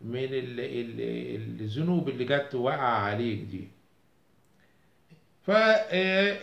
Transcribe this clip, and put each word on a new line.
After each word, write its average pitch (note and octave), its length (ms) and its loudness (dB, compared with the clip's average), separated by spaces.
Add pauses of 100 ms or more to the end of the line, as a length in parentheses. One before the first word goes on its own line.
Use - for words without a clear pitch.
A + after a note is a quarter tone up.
من B2 200 -4
ال-، B2+ 360 -4
ال-، A#2 1000 -6
الذنوب C#3 480 0
اللي B2 160 -2
جت C#3+ 300 0
وقع C3 280 0
عليك A2 560 0
دي. G2 300 -10 (1800)
فا، A3 280 6 (200)
آه، F#3+ 480 2